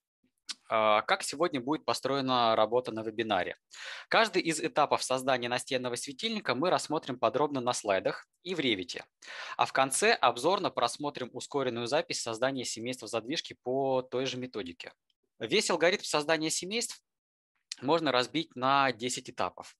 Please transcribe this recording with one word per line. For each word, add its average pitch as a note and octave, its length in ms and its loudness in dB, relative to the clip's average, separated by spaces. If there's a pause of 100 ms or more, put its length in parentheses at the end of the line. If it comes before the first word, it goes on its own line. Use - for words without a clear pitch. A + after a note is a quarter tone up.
(720)
А, G#2+ 300 6
как - 220 0
сегодня D3 360 -2
будет C#3+ 240 -2
построена B2+ 720 2
работа A2+ 380 2
на A2 100 -6
вебинаре? G#2+ 540 -2 (520)
Каждый G3 340 4
из D#3 180 -2
этапов C#3 420 2
создания B2+ 460 0
настенного B2 480 -2
светильника G#3 580 -4
мы D#3 160 0
рассмотрим D3+ 480 -2
подробно C3+ 420 2
на B2 120 0
слайдах G2 560 0 (160)
и F#3 100 -6
в D#3+ 60 -4
Ревите. G#2+ 440 -2 (520)
А B2 100 2
в - 60 -6
конце C3+ 400 4
обзорно C#3 580 2
просмотрим B2+ 640 -2
ускоренную B2 560 -2
запись D3 340 -2
создания A#2+ 420 -2
семейства A#2 440 -8
задвижки A#2 560 -4
по C3 380 0
той B2+ 240 -4
же B2 100 -6
методике. A2 560 -8 (480)
Весь D3 300 0
алгоритм E3 340 2
создания D#3 460 0
семейств G#3 520 -6 (800)
можно D3+ 300 2
разбить B2+ 420 0
на C3+ 380 4
десять B2 360 -6
этапов. - 520 -6